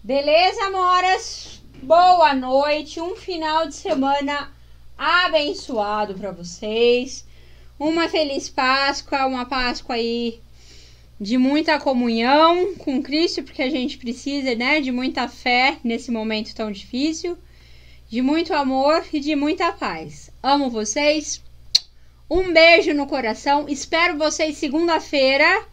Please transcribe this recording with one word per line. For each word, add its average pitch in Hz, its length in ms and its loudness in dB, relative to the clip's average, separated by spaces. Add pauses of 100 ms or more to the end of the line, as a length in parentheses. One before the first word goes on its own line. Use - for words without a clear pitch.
Beleza, 320 600 2
amoras? 370 920 0 (220)
Boa 330 520 6
noite, 285 640 0
um 349 160 -6
final 320 500 -4
de 302 80 -12
semana 285 760 -2 (440)
abençoado 285 1160 0
pra 190 160 -8
vocês. 220 920 0 (540)
Uma 320 300 0
feliz 294 400 -2
Páscoa, 277 760 0
uma 254 200 -4
Páscoa 254 500 -4
aí 233 440 -2 (800)
de 208 160 -2
muita 294 440 2
comunhão 285 960 4
com 269 260 -2
Cristo, 311 400 -2
porque - 200 -8
a 262 80 0
gente 262 280 -4
precisa, 262 560 -4
né, 269 260 0
de 262 120 -4
muita 254 340 -2
fé 254 560 0
nesse 233 300 -4
momento 220 420 -4
tão 214 160 -6
difícil, 311 680 -6 (720)
de 233 140 -2
muito 330 320 0
amor 285 580 2
e 302 60 -2
de 285 160 -2
muita 320 380 0
paz. 160 580 -10 (120)
Amo 269 280 2
vocês. 208 720 -2 (920)
Um 370 160 0
beijo 330 440 4
no 285 120 -2
coração. 277 640 -2
Espero 320 480 -2
vocês 302 400 -2
segunda-feira 311 1160 0